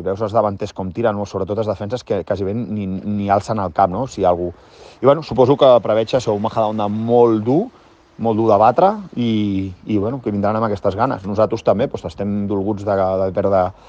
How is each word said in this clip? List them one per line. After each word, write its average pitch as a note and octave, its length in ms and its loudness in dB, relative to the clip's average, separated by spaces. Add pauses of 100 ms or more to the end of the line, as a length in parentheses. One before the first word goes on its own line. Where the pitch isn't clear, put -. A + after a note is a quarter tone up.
veus G2 160 -2
els G#2+ 80 -2
davanters G#2 400 0
com F#2 240 -8
tiren, A2+ 240 -2
no? G#2 80 -4
Sobretot G2 320 -4
les A2 80 -2
defenses G#2 400 -6
que G#2 160 -2
quasi G2 240 -4
ben G#2 140 -4 (100)
ni, G#2 160 -6
ni G2+ 420 -4
alcen G#2+ 300 0
el F#2 160 -4
cap, F#2+ 160 2
no? G2+ 160 -4
Si - 160 -10
hi - 20 2
ha F2+ 60 4
algú. F2 220 -2 (480)
I, - 40 -2
bueno, D3 220 4
suposo B2+ 320 2
que C#3+ 80 6 (160)
preveig A2+ 320 0
això, B2 160 -2
un G#2 140 -2
Majadahonda G#2+ 420 -2
molt A2+ 560 4
dur, C3+ 220 2 (580)
molt A2 160 0
dur A2+ 140 2
de G2+ 80 6
batre B2 320 6 (240)
i, G#2 560 -2 (140)
i, A2 120 -2
bueno, A#2 240 -4
que G#2+ 80 -4
vindran G2+ 240 0
amb A2+ 140 0
aquestes G2+ 260 -2
ganes. A2+ 320 -2
Nosaltres G#2 400 0
també, G2 240 2
doncs, - 160 -10
estem G2+ 400 -4
dolguts G2+ 400 -4
de, G#2 80 0
de F#2+ 400 0
perdre G2 300 2 (240)